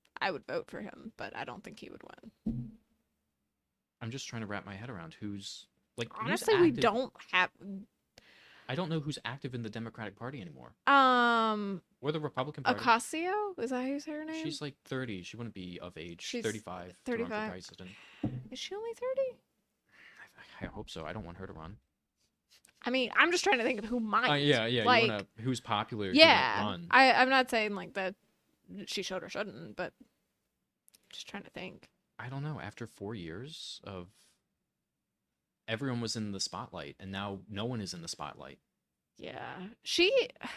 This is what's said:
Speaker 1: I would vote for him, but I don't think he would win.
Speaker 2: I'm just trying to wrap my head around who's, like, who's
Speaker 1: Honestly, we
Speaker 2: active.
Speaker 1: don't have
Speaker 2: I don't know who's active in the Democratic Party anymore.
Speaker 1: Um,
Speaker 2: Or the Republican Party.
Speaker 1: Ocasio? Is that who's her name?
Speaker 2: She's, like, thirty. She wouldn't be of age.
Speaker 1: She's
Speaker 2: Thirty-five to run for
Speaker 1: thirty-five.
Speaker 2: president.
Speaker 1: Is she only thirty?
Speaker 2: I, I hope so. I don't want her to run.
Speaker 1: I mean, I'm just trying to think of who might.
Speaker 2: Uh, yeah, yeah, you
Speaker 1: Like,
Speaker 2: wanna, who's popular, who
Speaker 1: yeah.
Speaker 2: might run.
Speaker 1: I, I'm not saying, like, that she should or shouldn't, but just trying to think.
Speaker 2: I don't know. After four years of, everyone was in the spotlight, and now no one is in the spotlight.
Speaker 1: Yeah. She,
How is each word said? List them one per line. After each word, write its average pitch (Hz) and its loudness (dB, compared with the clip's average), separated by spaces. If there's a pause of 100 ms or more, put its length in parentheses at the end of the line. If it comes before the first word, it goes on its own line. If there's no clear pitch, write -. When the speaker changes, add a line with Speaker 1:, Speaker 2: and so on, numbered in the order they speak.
(200)
Speaker 1:
I 196 0
would 147 -6
vote - -6
for - -12
him, - -14
but - -10
I - -8
don't - -12
think - -18
he - -16
would - -18
win. - -8 (1400)
Speaker 2:
I'm 117 -6
just 131 -8
trying 113 -6
to 107 -6
wrap 104 -6
my 101 -10
head 113 -10
around 85 -12
who's, 101 -10 (320)
like, 120 -4
who's 220 -6
Speaker 1:
Honestly, 349 4
we 349 10
Speaker 2:
active. 240 0
Speaker 1:
don't 233 2 (180)
have 180 6 (1200)
Speaker 2:
I 135 -2
don't 170 -2
know 160 0
who's 143 -6
active 127 -6
in 120 -4
the 110 -6
Democratic 110 -8
Party 127 -10
anymore. 67 -14 (160)
Speaker 1:
Um, 233 6 (180)
Speaker 2:
Or 147 0
the 160 0
Republican 143 -4
Party. 208 4
Speaker 1:
Ocasio? 349 2
Is 269 -2
that 254 -2
who's 285 -4
her 302 -6
name? 320 -6
Speaker 2:
She's, 294 -6
like, 143 -8 (100)
thirty. 120 -4
She - -12
wouldn't 113 -8
be 90 -10
of 87 -10
age. 85 -12
Speaker 1:
She's 240 -6
Speaker 2:
Thirty-five 90 -6 (100)
to 254 -4
run 233 -2
for 233 -2
Speaker 1:
thirty-five. 214 -4
Speaker 2:
president. 185 -14 (600)
Speaker 1:
Is 254 -12
she - -8
only 453 -6
thirty? 523 -2 (1200)
Speaker 2:
I, 92 -8
I 87 -8
hope 98 -12
so. 82 -8
I 80 -8
don't 95 -8
want 87 -14
her 92 -10
to - -14
run. 82 -12 (1080)
Speaker 1:
I 240 -4
mean, 254 0
I'm 311 6
just - 0
trying 392 6
to 226 0
think 240 0
of 220 -8
who 240 -2
might. 220 2
Speaker 2:
Uh, 147 6
yeah, 143 6
yeah, 120 2
you 226 4
Speaker 1:
Like, 240 8
Speaker 2:
wanna, 104 -2 (160)
who's 123 0
popular, 104 -2
who 254 6
Speaker 1:
yeah. 165 10
Speaker 2:
might - 2
run. 170 -6
Speaker 1:
I, 262 10
I'm 262 6
not 262 4
saying, 214 0
like, 180 -10
that 190 -2 (720)
she - -6
should 185 -4
or 190 -12
shouldn't, 165 -8
but 180 -6 (1200)
just - -14
trying - -12
to - -20
think. - -14 (280)
Speaker 2:
I 120 -10
don't 135 -6
know. 147 -4
After 104 -10
four 104 -10
years 98 -10
of, 92 -10 (1600)
everyone 120 -2
was 113 -4
in 107 -4
the 95 -6
spotlight, 87 -8
and 95 -12
now 98 -6 (100)
no 104 -4
one 123 -2
is 90 -6
in 85 -10
the 82 -12
spotlight. 69 -10 (600)
Speaker 1:
Yeah. - -12 (300)
She, 359 4 (460)